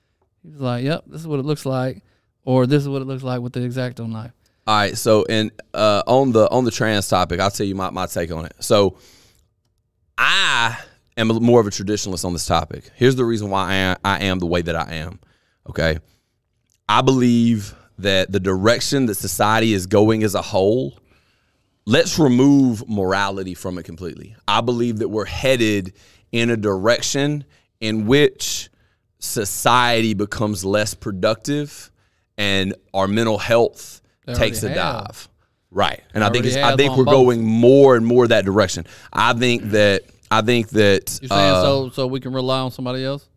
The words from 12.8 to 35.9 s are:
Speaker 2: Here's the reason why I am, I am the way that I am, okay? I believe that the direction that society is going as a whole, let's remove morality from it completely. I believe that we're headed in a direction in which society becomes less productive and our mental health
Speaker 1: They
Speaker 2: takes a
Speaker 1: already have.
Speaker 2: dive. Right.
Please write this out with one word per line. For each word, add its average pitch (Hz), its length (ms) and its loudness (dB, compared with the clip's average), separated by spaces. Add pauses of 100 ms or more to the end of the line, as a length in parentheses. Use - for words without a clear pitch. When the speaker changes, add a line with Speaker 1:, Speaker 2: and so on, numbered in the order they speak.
Speaker 2:
Here's 131 220 2
the 127 80 0
reason 107 260 -4
why 95 200 -2
I 98 40 -2
am, 92 300 0
I 98 200 0
am 92 140 0
the 90 80 -4
way 87 160 0
that 82 140 -4
I 82 200 -6
am, 85 220 -12 (500)
okay? 80 300 -2 (880)
I 110 140 4
believe 120 720 2 (240)
that 95 320 0
the 98 100 -2
direction 107 640 0
that 104 100 -2
society 110 560 0
is 92 140 -2
going 107 360 4
as 101 140 -2
a 87 60 -2
whole, 110 560 -2 (880)
let's 165 320 2
remove 131 680 4
morality 98 680 -4
from 90 240 -10
it 85 60 -12
completely. 85 520 -14 (100)
I 107 140 2
believe 120 380 -2
that 107 100 -4
we're 104 160 -4
headed 107 720 -2 (360)
in 117 200 -2
a 117 60 0
direction 117 880 -2 (360)
in 110 260 -4
which - 640 0 (500)
society 117 960 0
becomes 101 500 -4
less 104 300 -2
productive 113 960 -6 (460)
and 98 380 -2 (200)
our 98 140 0
mental 110 300 0
health - 600 -2 (260)
Speaker 1:
They 123 80 -10
Speaker 2:
takes 113 280 -2
a 110 40 -4
Speaker 1:
already 92 140 -4
have. 82 260 -6
Speaker 2:
dive. - 220 -20 (440)
Right. 87 280 -2 (140)